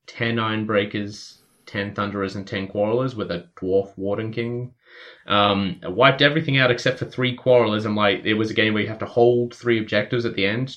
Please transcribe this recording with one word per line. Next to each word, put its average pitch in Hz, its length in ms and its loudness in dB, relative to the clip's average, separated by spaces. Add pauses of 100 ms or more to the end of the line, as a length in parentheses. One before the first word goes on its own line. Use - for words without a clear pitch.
ten 117 320 -4
Iron 110 260 -2
Breakers, 104 760 -4 (260)
ten 101 280 -6
Thunderers, 101 400 -4
and 101 100 -8
ten 98 220 -6
Quarrelers 117 480 -2
with 98 160 -6
a 87 160 -8 (100)
Dwarf 95 400 0
Warden 101 360 -4
King. 120 400 -6 (560)
Um, 101 560 2
I - 60 -8
wiped 135 320 4
everything 147 360 2
out 127 140 4
except 123 260 -2
for 123 60 -4
three 123 320 -4
Quarrelers. 113 500 4
I'm 107 80 -2
like, 101 300 2
it 107 100 2
was 107 160 0
a - 40 -6
game 110 200 2
where 104 80 0
you 98 60 -4
have 107 100 -8
to 104 80 -8
hold 120 480 2
three 117 240 0
objectives 107 460 -2
at 110 100 -4
the 98 120 0
end 123 300 -2